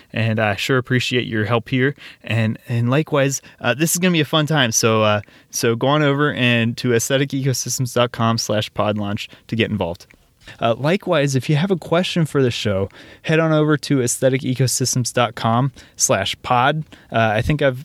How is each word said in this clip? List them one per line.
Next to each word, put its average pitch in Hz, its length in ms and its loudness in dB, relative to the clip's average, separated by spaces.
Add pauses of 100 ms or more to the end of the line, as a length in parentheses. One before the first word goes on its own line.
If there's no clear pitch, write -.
(120)
And 110 280 -2
I 104 160 0
sure 131 240 0
appreciate 123 480 -2
your 107 180 -2
help 117 240 -2
here. 131 240 0 (300)
And, 113 340 -2 (100)
and 117 220 0
likewise, 139 540 0 (180)
uh, 120 140 0
this 156 160 0
is 175 80 -2
gonna 180 140 2
be 160 60 2
a 143 60 2
fun 151 220 0
time. 139 240 2
So, 110 320 2
uh, 104 180 2 (300)
so 117 240 0
go 127 120 0
on 151 140 4
over 143 320 2
and 117 440 0
to 123 180 0
aesthetic 139 400 0
ecosystems 131 580 -4
dot 123 200 0
com 113 240 0
slash 107 360 -4
pod 104 240 -2
launch 101 300 -6 (200)
to 113 100 -4
get 107 120 2
involved. 92 360 -4 (560)
Uh, 113 160 2
likewise, 147 580 0
if 127 140 -2
you 151 80 2
have 190 120 0
a 190 60 0
question 165 500 0
for 143 160 0
the 123 100 2
show, 98 360 -2 (360)
head 160 160 2
on 160 120 2
over 151 240 4
to 139 260 0
aesthetic 131 400 0
ecosystems 127 720 -2
dot 120 240 0
com 120 380 0 (240)
slash 101 360 0 (100)
pod. 143 420 2 (260)
Uh, 113 220 2
I 110 80 2
think 147 200 -2
I've 135 240 0